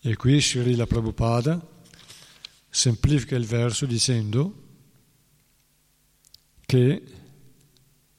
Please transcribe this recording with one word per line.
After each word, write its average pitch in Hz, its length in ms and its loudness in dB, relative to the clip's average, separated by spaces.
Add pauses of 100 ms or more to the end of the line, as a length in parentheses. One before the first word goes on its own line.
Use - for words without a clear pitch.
E 117 140 -2
qui 139 260 2
Srila 120 460 0
Prabhupada 117 720 0 (1080)
semplifica 135 640 0
il 120 120 -2
verso 117 400 -2
dicendo 120 760 -2 (2000)
che 127 380 2 (1160)